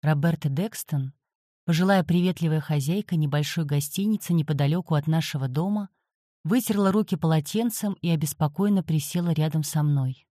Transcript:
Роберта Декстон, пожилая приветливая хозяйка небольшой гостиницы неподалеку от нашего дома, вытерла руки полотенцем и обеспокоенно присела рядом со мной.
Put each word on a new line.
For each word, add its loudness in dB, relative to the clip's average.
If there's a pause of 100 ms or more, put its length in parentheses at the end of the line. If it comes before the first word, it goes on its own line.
Роберта 0
Декстон, -4 (540)
пожилая 4
приветливая 0
хозяйка -2
небольшой 0
гостиницы -2
неподалеку 0
от 0
нашего -2
дома, -2 (540)
вытерла 2
руки 0
полотенцем 0
и -2
обеспокоенно 0
присела -2
рядом 0
со -2
мной. 0